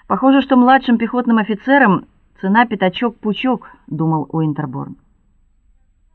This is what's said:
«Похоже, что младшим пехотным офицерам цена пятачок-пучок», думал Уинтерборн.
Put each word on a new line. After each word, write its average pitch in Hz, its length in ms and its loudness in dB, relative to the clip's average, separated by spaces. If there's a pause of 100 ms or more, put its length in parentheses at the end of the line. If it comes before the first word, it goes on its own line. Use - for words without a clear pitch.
«Похоже, 262 340 2
что 269 140 0
младшим 254 420 4
пехотным 233 400 -2
офицерам 220 680 2 (360)
цена 208 240 2
пятачок-пучок», 220 1040 -4 (180)
думал 156 440 -4
Уинтерборн. 147 640 -6 (1200)